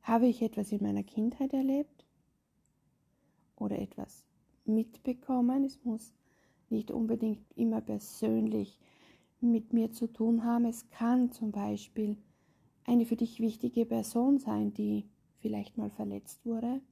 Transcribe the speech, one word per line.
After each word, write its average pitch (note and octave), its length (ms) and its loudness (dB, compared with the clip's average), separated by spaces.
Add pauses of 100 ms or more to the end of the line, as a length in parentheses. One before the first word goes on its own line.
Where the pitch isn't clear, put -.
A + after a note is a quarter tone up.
Habe A#3 240 4
ich A#3 160 4
etwas G#3+ 280 -4
in G3+ 120 0
meiner G3+ 200 0
Kindheit A#3+ 520 -2
erlebt C4+ 500 -2 (1500)
oder - 220 -4
etwas - 480 -10 (380)
mitbekommen? B3 1000 0
Es - 200 -8
muss A3+ 300 -6 (540)
nicht - 220 -4
unbedingt A3 540 0 (120)
immer A3 240 2
persönlich A3 960 -2 (640)
mit A3+ 320 2
mir A3+ 200 2
zu - 140 -4
tun A3+ 380 0
haben. A#3 200 2
Es A#3 260 -4
kann B3 420 2
zum G#3+ 200 -6
Beispiel G#3 640 -4 (680)
eine A#3+ 220 4
für A3+ 100 0
dich A#3 240 -4
wichtige A3+ 460 0
Person A#3 520 2
sein, G#3+ 360 -2
die G#3 340 -2 (300)
vielleicht - 400 -6
mal G#3 120 -4
verletzt G3+ 540 -10
wurde. A#3 360 -4 (120)